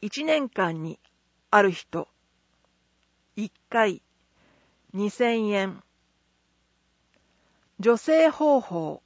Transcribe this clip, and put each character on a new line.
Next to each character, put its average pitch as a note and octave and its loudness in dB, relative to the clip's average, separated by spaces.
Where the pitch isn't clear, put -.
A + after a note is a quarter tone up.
一 A#3+ -8
年 D#4 0
間 E3 -4
に D#3+ -12
あ G#3 6
る G3 2
人、 - -10
一 G#3 -8
回、 A3 0
二 G3+ -2
千 A3+ 0
円。 G3 -4
助 A#3 4
成 D#4+ 4
方 D4 2
法。 D#3+ -8